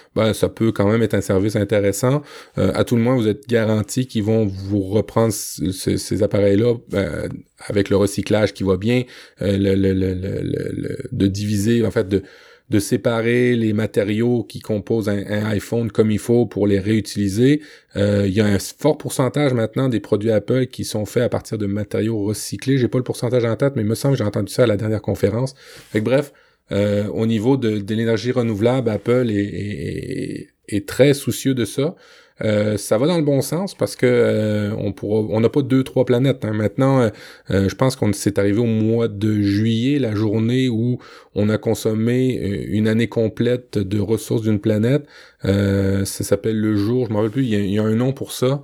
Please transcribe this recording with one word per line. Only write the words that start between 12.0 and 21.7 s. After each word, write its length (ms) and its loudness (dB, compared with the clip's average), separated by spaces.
de, 140 2
de 80 2
séparer 760 0
les 200 0
matériaux 680 0
qui 160 -16
composent 500 -2
un, 160 -2
un 240 -2
iPhone 400 -2
comme 200 2
il 80 2
faut 280 2
pour 200 -2
les 120 2
réutiliser. 840 2
Euh, 300 2
il 60 0
y 80 2
a 60 4
un 120 2
fort 380 0
pourcentage 560 0
maintenant 380 0
des 100 0
produits 300 0
Apple 380 2
qui 160 -8
sont 200 -4
faits 200 0
à 40 0
partir 300 -4
de 80 -2
matériaux 560 -2